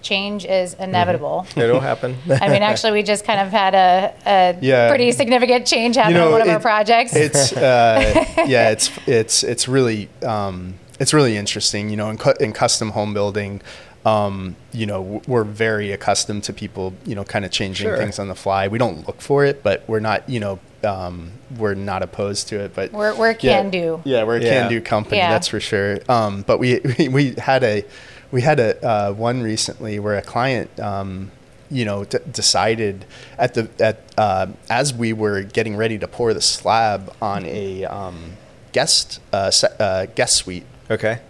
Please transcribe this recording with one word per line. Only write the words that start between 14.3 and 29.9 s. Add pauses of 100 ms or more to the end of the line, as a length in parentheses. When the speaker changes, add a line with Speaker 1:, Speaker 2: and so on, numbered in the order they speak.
Speaker 3:
you
know,
w-,
we're
very
accustomed
to
people, (100)
you
know,
kinda
changing
Speaker 2:
Sure.
Speaker 3:
things
on
the
fly.
We
don't
look
for
it,
but
we're
not,
you
know, (240)
um, (280)
we're
not
opposed
to
it,
but
Speaker 1:
We're,
we're (100)
Speaker 3:
yeah.
Speaker 1:
can
do.
Speaker 3:
Yeah,
we're
a
Speaker 2:
Yeah.
Speaker 3:
can
do
company,
Speaker 1:
Yeah.
Speaker 3:
that's
for
sure. (100)
Um,
but
we, (100)
<laughs>
we,
we
had
a, (460)
we
had
a,
uh,
one
recently